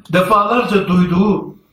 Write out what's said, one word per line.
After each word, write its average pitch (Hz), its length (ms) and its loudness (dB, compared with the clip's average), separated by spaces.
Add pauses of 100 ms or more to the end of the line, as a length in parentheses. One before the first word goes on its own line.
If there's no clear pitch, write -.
(140)
defalarca 202 760 0
duyduğu 180 680 0 (180)